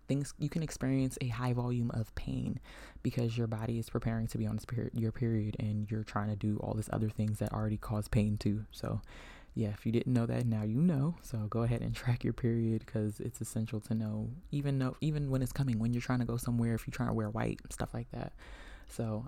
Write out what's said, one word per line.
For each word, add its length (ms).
things, 300
you 120
can 120
experience 580
a 80
high 240
volume 400
of 240
pain 440
because 360
your 100
body 320
is 100
preparing 380
to 100
be 80
on 100
its 100
peri-, 280
your 180
period, 480
and 300
you're 140
trying 260
to 60
do 280
all 100
this 200
other 160
things 300
that 140
already 220
cause 320
pain 300
too. 340
So 300
yeah, 140
if 160
you 60
didn't 220
know 140
that, 180
now 180
you 160
know. 420
So 180
go 140
ahead 180
and 140
<laughs> 80
track 200
your 100
period 520
'cause 340
it's 220
essential 400
to 140
know, 340
even 280
though, 220
even 300
when 100
it's 100
coming, 280
when 140
you're 80
trying 180
to 60
go 120
somewhere, 380
if 120
you're 60
trying 160
to 60
wear 140
white, 300
stuff 220
like 180
that. 220
So 380